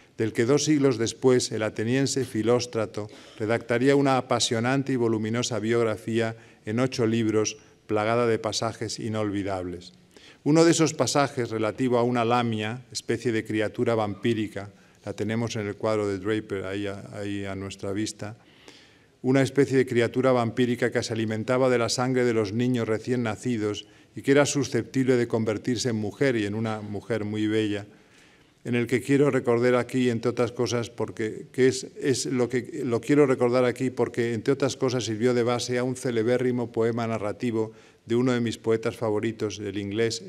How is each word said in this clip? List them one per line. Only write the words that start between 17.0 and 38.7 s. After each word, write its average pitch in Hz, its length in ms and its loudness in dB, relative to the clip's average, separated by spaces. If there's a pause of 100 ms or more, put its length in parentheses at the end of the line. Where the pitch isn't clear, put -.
ahí 101 320 -8
a 98 100 -6
nuestra 98 380 -8
vista, 107 440 -6 (840)
una 127 180 4
especie 131 380 2
de 127 80 4
criatura 120 460 2
vampírica 120 580 0
que 117 120 0
se 117 100 -6
alimentaba 113 580 0
de 120 80 4
la 117 100 2
sangre 127 360 0
de 120 100 2
los 110 180 0
niños 120 360 0
recién 123 340 -2
nacidos 107 640 -2 (300)
y 110 60 -12
que 135 100 4
era 143 140 8
susceptible 131 680 0
de 120 120 2
convertirse 113 640 0
en 110 60 -2
mujer, 107 380 0
y 107 100 0
en 101 120 -4
una 110 240 -4
mujer 104 440 -6
muy 107 220 -2
bella, 107 400 0 (800)
en 120 100 -2
el 120 120 2
que 123 140 0
quiero 139 300 4
recordar 123 460 2
aquí, 123 340 0
entre 117 200 0
otras 120 200 0
cosas, 117 400 -2
porque, - 640 -6
que 131 160 4
es, - 180 -2 (140)
es 139 260 0
lo 123 220 0
que, 127 360 -4
lo 117 160 0
quiero 147 260 4
recordar 127 380 2
aquí 123 260 0
porque, 117 440 -2
entre 113 180 0
otras 135 240 0
cosas, 123 280 -2
sirvió 113 300 0
de 120 100 2
base 120 340 -2
a 123 60 -2
un 131 100 -2
celebérrimo 123 800 0
poema 113 340 0
narrativo 110 640 -2 (340)
de 117 100 0
uno 127 160 4
de 120 80 2
mis 113 180 -2
poetas 113 380 0